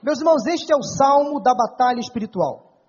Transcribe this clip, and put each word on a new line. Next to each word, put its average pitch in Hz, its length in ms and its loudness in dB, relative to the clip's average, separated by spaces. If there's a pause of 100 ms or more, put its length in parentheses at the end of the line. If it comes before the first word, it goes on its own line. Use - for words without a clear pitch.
Meus 269 160 -2
irmãos, 311 280 2
este 320 260 -2
é 294 40 4
o 277 60 -2
salmo 285 580 0
da 254 140 2
batalha 247 440 0
espiritual. 196 760 -6 (120)